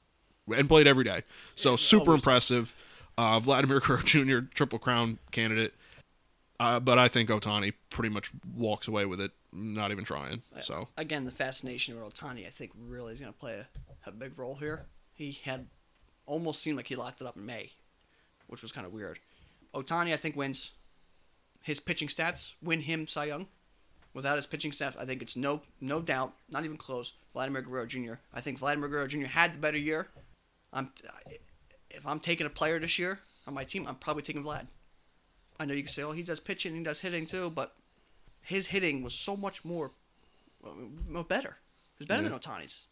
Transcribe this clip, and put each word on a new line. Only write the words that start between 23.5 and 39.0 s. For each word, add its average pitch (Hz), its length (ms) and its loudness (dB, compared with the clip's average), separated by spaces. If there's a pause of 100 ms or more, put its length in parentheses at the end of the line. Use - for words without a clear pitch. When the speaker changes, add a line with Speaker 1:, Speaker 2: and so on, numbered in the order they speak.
Speaker 2:
Without 139 220 0
his 143 100 -2
pitching 156 260 -6
staff, 139 260 -6
I - 60 -10
think 127 180 -6
it's - 140 -8
no, 143 260 -2 (180)
no 143 200 -4
doubt, 131 340 -2 (160)
not 139 140 -4
even 156 120 -8
close, 123 380 -10 (180)
Vladimir 131 300 -4
Guerrero 123 240 -6
Junior. 117 340 -8 (120)
I 127 80 -10
think 127 180 -8
Vladimir 143 300 -2
Guerrero 143 200 -2
Junior 143 180 -4
had 165 280 2
the 143 40 -14
better 151 180 0
year. 156 300 -2 (640)
I'm, 131 180 -6 (1000)
if 143 160 -18
I'm 147 140 -4
taking 165 260 0
a 147 40 -6
player 160 280 0
this 165 200 -2
year 185 220 -4 (260)
on 143 80 -10
my 139 100 -8
team, 190 220 -8
I'm 127 100 -10
probably 151 260 -4
taking 143 220 -6
Vlad. 147 220 -8 (960)
I 160 40 -6
know 139 100 -4
you 143 80 -2
can 143 100 -6
say, 143 100 -4
"Oh, 151 100 -6
he 165 100 -8
does 170 160 -6
pitching, 185 380 -6
he 165 80 -6
does 151 160 -4
hitting 175 260 -4
too," 180 240 -4
but 143 240 -6 (680)
his 190 260 -4
hitting 170 340 0